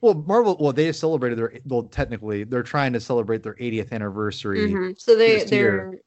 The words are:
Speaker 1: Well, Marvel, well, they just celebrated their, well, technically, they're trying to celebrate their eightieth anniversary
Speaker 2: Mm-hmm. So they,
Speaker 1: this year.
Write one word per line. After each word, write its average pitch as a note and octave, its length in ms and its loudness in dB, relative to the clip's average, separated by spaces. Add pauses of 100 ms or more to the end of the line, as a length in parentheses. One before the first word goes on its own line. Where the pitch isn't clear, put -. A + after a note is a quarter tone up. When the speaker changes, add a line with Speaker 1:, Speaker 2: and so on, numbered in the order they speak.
Speaker 1:
Well, A3+ 140 6
Marvel, F#3+ 440 2
well, C#3+ 140 2
they D3+ 140 2
just D#3 120 -4
celebrated B2+ 380 0
their, A2+ 160 -2 (140)
well, A#2+ 160 -2
technically, G#2+ 600 -4
they're B2 200 -4
trying C#3 300 0
to A#2 60 0
celebrate A2 440 -2
their G#2+ 160 -10
eightieth A2+ 340 -4
anniversary G#2 800 -4
Speaker 2:
Mm-hmm. F#3 260 -4
So - 180 6
they, A3 260 4
Speaker 1:
this A3 100 -4
year. F#3+ 560 0